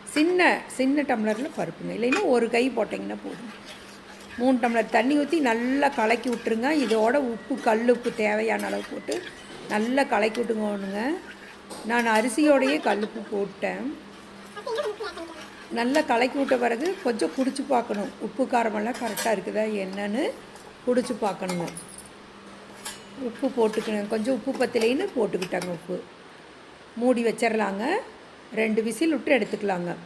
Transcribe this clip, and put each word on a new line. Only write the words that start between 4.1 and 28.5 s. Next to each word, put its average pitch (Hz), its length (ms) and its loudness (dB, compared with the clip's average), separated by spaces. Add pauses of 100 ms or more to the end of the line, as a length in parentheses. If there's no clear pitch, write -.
மூணு 254 240 4
டம்ளர் 233 280 2
தண்ணி 247 280 4
ஊத்தி 302 220 2
நல்லா 254 500 2
கலக்கி 233 400 2
விட்டுருங்க. 226 400 0 (140)
இதோட 226 320 4
உப்பு, 247 480 0
கல் 233 260 4
உப்பு 233 260 2
தேவையான 214 500 0
அளவு 202 260 -4
போட்டு - 300 -4 (480)
நல்லா 233 340 2
கலக்கி 226 380 2
விட்டுங்கோணுங்க. 208 600 -2 (840)
நான் 233 220 2
அரிசியோடையே 269 760 4
கல் 208 200 2
உப்பு 214 360 -6
போட்டேன். 196 600 -4 (1700)
நல்லா 247 300 2
கலக்கி 254 360 4
விட்ட 269 200 4
பிறகு 240 460 0
கொஞ்சம் 254 340 0
குடிச்சு 262 300 0
பார்க்கணும், 214 420 0 (120)
உப்பு 233 300 -2
காரமெல்லாம் 226 500 0
கரெக்டா 220 360 0
இருக்குதா 208 480 -2
என்னன்னு 208 460 -2 (560)
குடிச்சு 247 340 2
பார்க்கணுங்க. 180 460 -2 (1500)
உப்பு 254 260 -4
போட்டுக்கணும், 220 600 0
கொஞ்சம் 220 380 0
உப்பு 262 200 0
பத்தலைன்னு 247 420 2 (100)
போட்டுக்கிட்டாங்க 180 500 -2
உப்பு. 180 320 -6 (960)
மூடி 240 280 2
வச்சிடலாங்க. 220 600 2 (680)